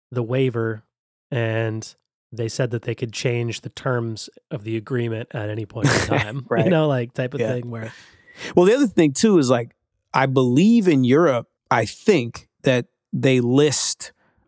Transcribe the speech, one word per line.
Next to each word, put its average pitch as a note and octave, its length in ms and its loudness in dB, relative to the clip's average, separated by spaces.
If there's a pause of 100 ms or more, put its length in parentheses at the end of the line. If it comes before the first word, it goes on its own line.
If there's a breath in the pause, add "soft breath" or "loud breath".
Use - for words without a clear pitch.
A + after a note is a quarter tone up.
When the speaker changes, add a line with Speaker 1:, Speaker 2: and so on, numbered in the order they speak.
Speaker 1:
the A#2+ 140 -4
waiver A#2 600 -2 (460)
and A2+ 680 -4 (360)
they A2+ 160 -6
said A#2+ 240 -4
that A#2 120 -6
they A#2 120 -6
could A#2 180 -8
change A#2+ 480 -4
the - 80 -14
terms A#2 600 -6 (200)
of G#2+ 140 -10
the A2 140 -6
agreement A#2 560 -6
at G#2+ 160 -6
any G#2+ 160 -8
point A#2+ 220 -2
in B2 60 2
Speaker 2:
<laughs> - 260 0
Speaker 1:
time," A#2 300 -6
Speaker 2:
Right. A#2 160 0
Speaker 1:
you F#3 60 2
know, D#3 160 2
like, B2 260 -2
type B2+ 200 -6
of C3+ 80 -6
Speaker 2:
Yeah. A#2 120 -2
Speaker 1:
thing A#2+ 160 -8
where A2+ 220 -12 (640 loud breath)
Speaker 2:
Well, F3+ 100 6
the G#3 100 6
other C#4 120 2
thing D#3 260 2
too G#3 240 4
is, C3 120 2
like, A#2+ 260 -2 (380)
I C3+ 120 2
believe C#3+ 640 4
in C3+ 160 4
Europe, B2+ 460 2 (200)
I A#2 160 2
think C3 640 0 (160)
that B2+ 240 0 (260)
they C3 280 2
list C3 720 0 (340)